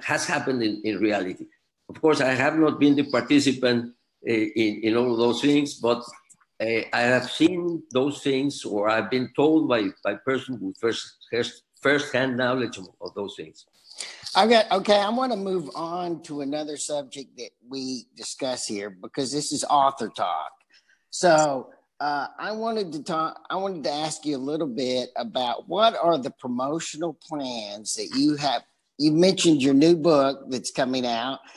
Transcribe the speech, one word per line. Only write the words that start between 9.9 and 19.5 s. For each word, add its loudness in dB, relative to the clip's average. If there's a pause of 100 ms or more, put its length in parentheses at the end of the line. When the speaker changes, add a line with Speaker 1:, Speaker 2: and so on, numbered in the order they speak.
Speaker 1:
by -2
person -4
with -8
first, -4 (120)
first, -4 (180)
first-hand 0
knowledge -2
of, -16 (120)
of -12
those -6
things. -16 (720)
Speaker 2:
Okay, 6 (100)
okay. 4
I 0
wanna -2
move -4
on -6
to -10
another -6
subject -10
that -14 (180)
we -8 (100)
discuss -6
here -6
because -8
this -4